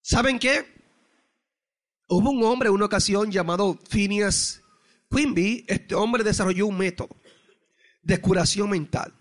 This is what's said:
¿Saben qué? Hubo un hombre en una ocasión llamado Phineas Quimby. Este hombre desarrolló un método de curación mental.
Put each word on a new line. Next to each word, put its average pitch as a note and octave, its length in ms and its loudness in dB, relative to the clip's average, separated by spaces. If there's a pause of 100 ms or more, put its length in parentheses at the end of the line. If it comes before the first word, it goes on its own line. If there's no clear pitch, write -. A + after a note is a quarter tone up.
¿Saben B3 380 0
qué? C4+ 340 0 (1400)
Hubo G3 220 2
un B3 140 0
hombre A#3+ 240 2
en G3 80 4
una G3+ 100 2
ocasión G3+ 440 0
llamado F3+ 480 -2 (120)
Phineas - 720 -2 (480)
Quimby. A#3+ 580 0
Este - 260 -4
hombre A3+ 300 0
desarrolló G3 420 0
un G3 120 -2
método F#3 360 -4 (880)
de E3+ 180 0
curación F#3+ 500 2
mental. - 500 -4